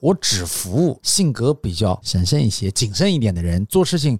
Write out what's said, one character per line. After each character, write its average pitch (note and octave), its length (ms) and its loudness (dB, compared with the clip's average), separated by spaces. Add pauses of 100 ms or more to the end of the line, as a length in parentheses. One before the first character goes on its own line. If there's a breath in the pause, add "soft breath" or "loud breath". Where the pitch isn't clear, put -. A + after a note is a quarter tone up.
我 F3 160 2
只 F#2 300 -2
服 G#2+ 420 -2
务 - 160 -2
性 E3 300 2
格 B2+ 200 0
比 G2+ 200 -4
较 F#2+ 280 0
审 F2+ 240 0
慎 D3 160 0
一 A#2 80 2
些、 F#2+ 220 -4
谨 G#2 220 -4
慎 F#3 200 2
一 D3+ 60 0
点 G#2 160 0
的 E2+ 80 -4
人， F2 220 0
做 F#3 180 2
事 F3 160 0
情 C3+ 200 0